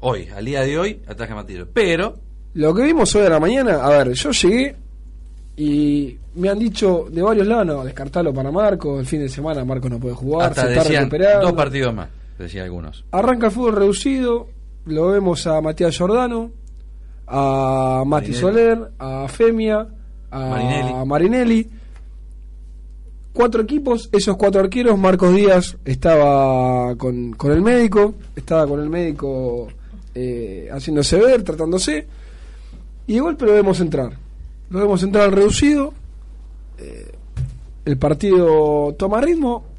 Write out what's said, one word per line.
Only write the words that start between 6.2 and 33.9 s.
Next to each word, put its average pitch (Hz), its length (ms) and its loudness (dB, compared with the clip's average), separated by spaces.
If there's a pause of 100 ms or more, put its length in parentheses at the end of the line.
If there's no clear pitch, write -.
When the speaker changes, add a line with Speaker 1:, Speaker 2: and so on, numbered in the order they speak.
Speaker 2:
me 180 140 0
han 202 100 -2
dicho 190 500 0
de 160 140 -4
varios 208 240 2
lados, 220 180 2
"No, 143 180 -4
descartalo 139 500 -4
para 135 180 -4
Marco, 165 480 0
el 127 80 -4
fin 151 140 -4
de 139 80 -4
semana 143 360 -6
Marco 127 240 -4
no 120 100 -6
puede 123 160 -6
jugar, 151 340 0
Speaker 1:
hasta 143 140 -2
Speaker 2:
se 127 60 2
está 123 140 4
Speaker 1:
decían, 151 220 2
Speaker 2:
recuperando". 190 420 4
Speaker 1:
"Dos 175 60 2
partidos 135 420 0
más", 92 140 -8 (280)
decían 92 280 -10
algunos. 87 460 -12
Speaker 2:
Arranca 233 360 2
el 208 40 2
fútbol 226 260 0
reducido, 240 720 0 (380)
lo 156 220 0
vemos 190 400 0
a 156 140 2
Matías 156 360 0
Giordano, 233 540 0 (760)
a 135 760 0
Mati 143 260 0
Speaker 1:
Marinelli. - 80 -2
Speaker 2:
Soler, 226 600 2
a 135 300 -8
Femia, 220 580 0 (440)
a 139 80 -8 (100)
Speaker 1:
Marinelli. 131 560 -2
Speaker 2:
Marinelli. 226 640 2 (1600)
Cuatro 233 280 2
equipos, 247 500 -2
esos 196 240 2
cuatro 196 240 4
arqueros, 208 400 4
Marcos 185 340 6
Díaz 190 520 4
estaba 131 1120 4
con, 123 360 -4
con 143 200 0
el 160 80 4
médico, 214 540 4 (200)
estaba 160 320 2
con 143 140 -2
el 151 80 -4
médico, 135 800 -4 (440)
eh, 117 560 -8
haciéndose 147 480 0
ver, 233 240 6
tratándose, 180 640 -2 (1000)
y 208 60 -2
de 226 80 2
golpe 294 240 -2
lo 208 80 6
vemos 202 260 4
entrar, 147 320 -2 (580)